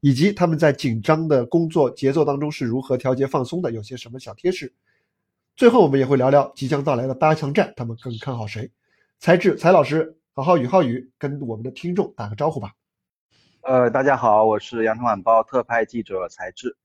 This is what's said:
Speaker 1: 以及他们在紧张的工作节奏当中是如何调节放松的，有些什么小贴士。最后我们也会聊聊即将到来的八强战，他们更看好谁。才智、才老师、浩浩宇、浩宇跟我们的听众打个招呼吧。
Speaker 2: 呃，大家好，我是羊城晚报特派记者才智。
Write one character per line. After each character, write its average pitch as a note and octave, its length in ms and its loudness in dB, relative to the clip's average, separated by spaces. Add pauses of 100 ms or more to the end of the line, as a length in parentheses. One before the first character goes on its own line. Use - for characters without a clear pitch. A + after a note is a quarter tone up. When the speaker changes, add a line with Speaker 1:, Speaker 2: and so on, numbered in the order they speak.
Speaker 1:
以 C#3 140 4
及 F3 180 2
他 F3+ 140 0
们 E3 100 0
在 D3+ 160 2
紧 A#2 300 -4
张 D#3+ 240 0
的 C3+ 180 2
工 E3 240 0
作 D3+ 220 2
节 C3+ 220 -2
奏 D#3 120 2
当 C#3 140 -2
中 D3+ 140 -4
是 D3+ 120 -8
如 A#2+ 160 -2
何 B2+ 160 -2
调 B2+ 160 -2
节 C3 140 -2
放 C3 180 -2
松 E3+ 160 -8
的， B2+ 120 -4
有 A2+ 100 -10
些 A#2 140 -14
什 A#2 120 -16
么 B2 120 -16
小 A#2 140 -18
贴 F3+ 180 -4
士。 D3+ 200 -10 (840)
最 B3 120 6
后 A#3 140 6
我 D#3+ 60 6
们 C3+ 100 2
也 C3 80 2
会 C#3 100 2
聊 B2+ 140 2
聊 C#3 240 4
即 C3+ 140 -8
将 C#3+ 160 -2
到 D3 100 0
来 B2 140 -4
的 C3 60 -4
八 D#3 200 2
强 C#3+ 180 -6
战， E3 240 0
他 B2 80 -8
们 A2+ 160 -10
更 A#2+ 200 -12
看 C3 160 -8
好 A2 100 -8
谁。 G#2+ 240 -12 (480)
才 E3+ 180 4
智、 F3 200 2
才 E3+ 160 2
老 E3+ 100 6
师、 D#3 340 -2 (160)
浩 C3+ 120 -8
浩 F3 120 4
宇、 B2+ 100 0
浩 F#3 160 2
宇 B2+ 360 -4
跟 C#3+ 220 -8
我 A2+ 160 -8
们 G#2+ 80 -12
的 B2+ 80 -10
听 F3 200 -8
众 - 240 -4
打 G#2 120 -10
个 G#2+ 80 -10
招 D3 120 -2
呼 D#3 120 -6
吧。 - 100 -14 (920)
Speaker 2:
呃， B2+ 280 2
大 A#2 100 0
家 C3+ 160 2
好， A2 280 4
我 G#2+ 160 2
是 A2+ 240 -6
羊 A2 100 0
城 A#2 100 -10
晚 G#2+ 160 0
报 A2+ 220 4
特 B2+ 220 -2
派 A#2 200 -2
记 A#2+ 160 -10
者 F#2 280 -8
才 F#2 240 -14
智。 - 320 -12